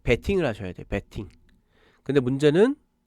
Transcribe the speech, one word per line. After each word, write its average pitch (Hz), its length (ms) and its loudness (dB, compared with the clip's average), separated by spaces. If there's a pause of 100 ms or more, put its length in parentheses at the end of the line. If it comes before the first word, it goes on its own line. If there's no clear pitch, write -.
베팅을 175 420 0
하셔야 104 280 -8
돼요. - 160 -16
베팅. 101 400 -8 (720)
근데 139 160 0
문제는 147 560 2 (320)